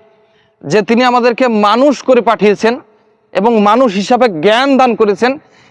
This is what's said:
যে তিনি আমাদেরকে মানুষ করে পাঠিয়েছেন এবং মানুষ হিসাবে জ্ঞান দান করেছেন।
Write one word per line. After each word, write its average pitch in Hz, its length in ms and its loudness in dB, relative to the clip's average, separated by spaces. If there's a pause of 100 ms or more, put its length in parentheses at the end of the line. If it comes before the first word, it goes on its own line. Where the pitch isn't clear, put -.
(600)
যে 151 200 -2
তিনি 233 220 0
আমাদেরকে 247 440 0
মানুষ 226 560 0
করে 247 180 2
পাঠিয়েছেন 220 580 0 (540)
এবং 220 280 0
মানুষ 214 320 2
হিসাবে 233 340 0 (140)
জ্ঞান 247 360 2
দান 240 180 2
করেছেন। 220 440 -2 (320)